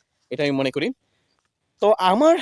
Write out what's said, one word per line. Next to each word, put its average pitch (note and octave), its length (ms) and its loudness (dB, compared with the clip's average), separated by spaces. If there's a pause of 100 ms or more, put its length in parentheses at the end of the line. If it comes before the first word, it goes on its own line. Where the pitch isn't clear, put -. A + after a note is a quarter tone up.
(300)
এটা B2+ 140 -6
আমি C#3+ 80 -2
মনে C3+ 200 -4
করি। D3+ 180 -6 (920)
তো A3+ 120 2
আমার A3 500 2